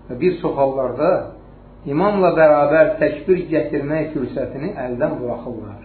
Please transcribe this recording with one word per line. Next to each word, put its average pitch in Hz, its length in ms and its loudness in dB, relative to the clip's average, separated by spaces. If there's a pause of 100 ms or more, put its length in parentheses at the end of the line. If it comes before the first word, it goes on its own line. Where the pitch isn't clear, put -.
Və 123 180 -12
bir 170 200 2
çox - 160 -4
hallarda 135 540 0 (720)
imamla 180 520 2
bərabər 151 640 6
təkbir 175 500 0
gətirmək 151 640 -2
fürsətini 135 640 -6
əldən 135 440 -4
buraxırlar. 117 640 -10